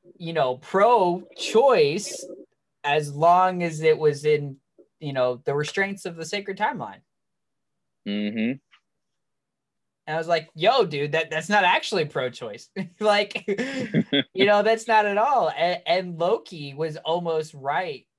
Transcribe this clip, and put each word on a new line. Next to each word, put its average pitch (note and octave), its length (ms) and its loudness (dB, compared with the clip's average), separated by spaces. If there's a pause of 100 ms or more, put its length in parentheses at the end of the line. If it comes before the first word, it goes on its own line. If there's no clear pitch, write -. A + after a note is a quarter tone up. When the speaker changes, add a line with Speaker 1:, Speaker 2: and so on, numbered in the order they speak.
(180)
Speaker 1:
you E3 160 -8
know, C3 220 0
pro-choice G3 1700 2 (580)
as C#3+ 300 -2
long F3 480 4
as D#3+ 180 -4
it D#3+ 180 4
was D3 280 2
in, C#3+ 320 0 (420)
you C#3+ 140 -8
know, B2+ 320 0
the C#3+ 80 0
restraints G3 500 -4
of F3 120 -10
the E3 100 -10
sacred G3+ 320 -8
timeline. F3+ 420 -6 (1040)
Speaker 2:
Mm-hmm. G#2+ 520 -4 (1500)
Speaker 1:
And D#3 80 -6
I D#3+ 40 -2
was E3 100 -6
like, E3 260 -2
"Yo, G#3+ 300 4
dude, D3 280 -4
that, D#3+ 180 0
that's D#3+ 180 -6
not G#3 160 4
actually F3+ 400 2
pro-choice." B2 640 -8 (160)
<laughs> - 160 -16
Like, G#3 460 0
Speaker 2:
<laughs> C4 880 -2
Speaker 1:
you F#3+ 100 2
know, G#3 180 6
that's A3+ 240 0
not G#3+ 200 4
at G3+ 100 -2
all. A3 400 2
And, F3 300 0
and F3 320 -2
Loki D#3+ 560 -4
was D3+ 240 -6
almost D#3+ 560 -4
right. C#3+ 520 -6 (120)